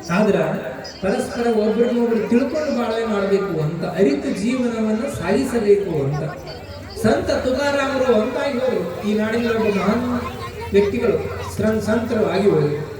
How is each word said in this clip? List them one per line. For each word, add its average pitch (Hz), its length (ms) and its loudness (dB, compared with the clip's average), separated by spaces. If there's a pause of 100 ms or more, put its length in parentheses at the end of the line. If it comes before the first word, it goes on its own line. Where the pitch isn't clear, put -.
(100)
ಆದ್ರ 196 300 4 (600)
ಪರಸ್ಪರ 233 440 -2
ಒಬ್ರನ್ನೊಬ್ರು 226 800 2
ತಿಳ್ಕೊಂಡು 277 500 2
ಬಾಳ್ವೆ 226 260 -2
ಮಾಡ್ಬೇಕು 196 560 0
ಅಂತ, 156 240 -2
ಅರಿತು 214 460 2
ಜೀವನವನ್ನ 226 840 0
ಸಾಗಿಸಬೇಕು 202 800 2
ಅಂತ. 151 400 -2 (720)
ಸಂತ - 280 2
ತುಕಾರಾಮರು 262 920 2
ಅಂತ 220 160 -2
ಆಗಿ 277 220 0
ಹೋದ್ರು. 196 500 -2
ಈ 208 60 2
ನಾಡಿನ 226 320 0
ಒಬ್ಬ 214 320 2
ಮಹಾನ್ 240 420 0 (520)
ವ್ಯಕ್ತಿಗಳು, 208 460 2 (380)
ಸ್ರ-, 220 260 0
ಸಂತರು 214 480 0
ಆಗಿ 196 200 2
ಹೋದ್ರು. 147 500 0